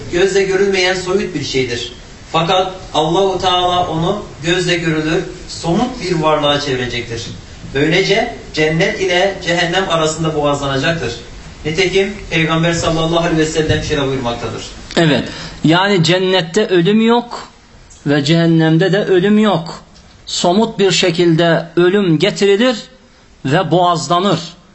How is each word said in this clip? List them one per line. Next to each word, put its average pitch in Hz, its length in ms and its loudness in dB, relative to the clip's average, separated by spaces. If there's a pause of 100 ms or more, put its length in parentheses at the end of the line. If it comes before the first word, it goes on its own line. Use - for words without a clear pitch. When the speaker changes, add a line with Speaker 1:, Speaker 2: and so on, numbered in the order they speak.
(120)
Speaker 1:
gözle 190 320 2
görülmeyen 190 520 2
soyut 180 400 -2
bir 139 80 -4
şeydir. 127 500 -4 (380)
Fakat 185 400 2 (220)
Allah-u 180 460 2
Teala 180 480 0
onu 165 360 -2 (200)
gözle 175 320 0
görülür, 160 480 -2 (240)
somut 196 560 -2
bir 175 160 -2
varlığa 147 400 2
çevirecektir. 120 680 -6 (460)
Böylece 170 640 0 (180)
cennet 160 480 0
ile 185 420 0
cehennem 170 460 0
arasında 160 460 -2
boğazlanacaktır. 139 800 -2 (500)
Nitekim 190 480 0 (160)
Peygamber 165 440 0
sallallahu 165 460 0
aleyhi 165 180 0
ve 156 80 2
sellem 156 380 0
şöyle 139 240 -2
buyurmaktadır. 120 560 -6 (340)
Speaker 2:
Evet, 143 320 2 (340)
yani 180 400 4
cennette 185 640 2
ölüm 190 340 4
yok 233 460 0 (580)
ve 143 180 2
cehennemde 165 680 4
de 196 140 0
ölüm 202 340 4
yok. 190 440 0 (420)
Somut 202 540 0
bir 190 120 4
şekilde 170 840 2
ölüm 180 440 4
getirilir 202 580 2 (680)
ve 151 260 2
boğazlanır. 175 680 2 (360)